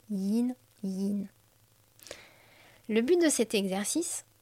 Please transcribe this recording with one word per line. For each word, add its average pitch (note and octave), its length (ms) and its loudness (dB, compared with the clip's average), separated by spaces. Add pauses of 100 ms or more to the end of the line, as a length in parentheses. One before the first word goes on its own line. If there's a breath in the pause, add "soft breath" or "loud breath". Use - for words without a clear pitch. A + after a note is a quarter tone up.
(120)
yin, G#3+ 420 0 (300)
yin. G3 440 -4 (1600 loud breath)
Le A3 140 2
but E4+ 180 4
de E4 100 6
cet A3+ 260 0
exercice, G3 720 -2 (160)